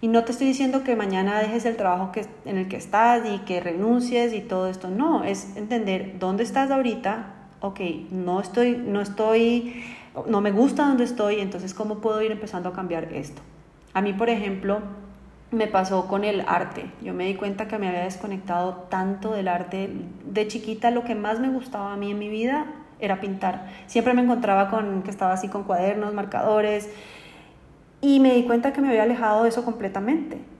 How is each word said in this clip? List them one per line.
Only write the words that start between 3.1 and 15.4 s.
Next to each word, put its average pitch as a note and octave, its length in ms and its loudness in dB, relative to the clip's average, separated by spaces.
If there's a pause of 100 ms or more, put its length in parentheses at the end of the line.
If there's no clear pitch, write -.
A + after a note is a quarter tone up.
y G3+ 100 -2
que F#3 200 -4
renuncies A#3 720 2
y G#3+ 80 -4
todo F#3 280 -2
esto. F#3 220 -8
No, B3 340 2
es G3 320 -6
entender G3 640 -2
dónde F#3+ 240 0
estás C4 260 0
ahorita. A#3 640 -2 (260)
Ok, G3 200 -6 (320)
no F#3 280 -2
estoy, A#3+ 360 2
no G3+ 240 -2
estoy, A3+ 840 2 (460)
no G#3+ 120 2
me G3+ 120 2
gusta C#4 340 4
donde C4 160 4
estoy, G#3+ 380 0
entonces, F#3+ 340 -6
¿cómo G#3+ 220 -4
puedo G#3+ 260 0
ir A3 80 0
empezando G3+ 380 -6
a F3+ 60 -6
cambiar E3+ 380 -6
esto? - 300 -10 (500)
A F#3+ 80 2
mí, G3+ 120 2
por A#3 180 2
ejemplo, G3+ 520 -2 (680)